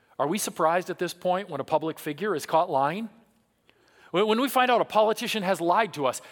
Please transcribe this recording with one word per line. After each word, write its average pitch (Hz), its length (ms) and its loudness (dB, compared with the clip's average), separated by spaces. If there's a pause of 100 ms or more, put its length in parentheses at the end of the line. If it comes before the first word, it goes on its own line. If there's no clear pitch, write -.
(160)
Are 139 120 0
we 202 100 -2
surprised 175 520 0
at 170 100 -10
this 175 120 -4
point 180 380 -4
when 139 100 -6
a - 40 -8
public 160 340 -2
figure 160 380 -4
is 131 100 -6
caught 170 240 2
lying? 156 380 0 (1040)
When, 202 160 2
when 220 120 2
we 277 80 0
find 254 220 2
out 220 100 4
a - 40 0
politician 214 580 0
has 180 180 0
lied 175 340 2
to 143 120 -2
us, - 260 -2